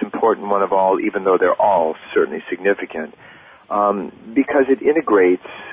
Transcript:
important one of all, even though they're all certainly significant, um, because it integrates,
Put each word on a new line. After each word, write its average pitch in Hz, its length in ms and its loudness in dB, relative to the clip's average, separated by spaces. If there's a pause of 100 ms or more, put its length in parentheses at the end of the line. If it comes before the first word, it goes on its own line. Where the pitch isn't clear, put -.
important 104 460 -2
one 98 140 0
of 95 80 -2
all, 95 300 2
even 104 240 -4
though 92 140 4
they're 90 200 2
all 87 380 2 (160)
certainly 80 380 -2
significant, 90 640 -4 (560)
um, 101 420 0 (220)
because 139 340 2
it 135 140 0
integrates, 101 640 2 (260)